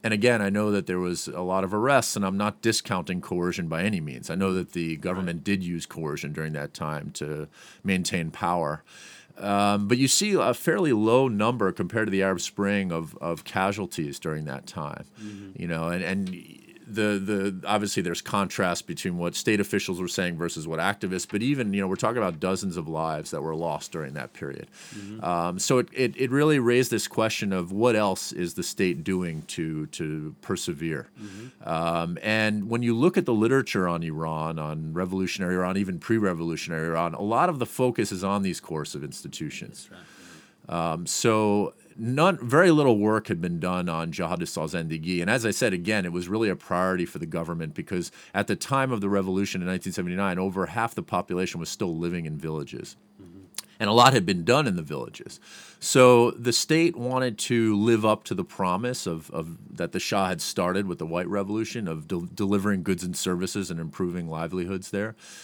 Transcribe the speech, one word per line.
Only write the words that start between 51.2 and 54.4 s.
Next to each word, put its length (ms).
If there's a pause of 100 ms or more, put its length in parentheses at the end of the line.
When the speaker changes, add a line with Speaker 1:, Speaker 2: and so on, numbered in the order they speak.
Speaker 1:
was 80
still 300
living 280
in 120
villages. 580 (260)
Speaker 2:
Mm-hmm. 180 (380)
Speaker 1:
And 120
a 40
lot 200
had 120
been 200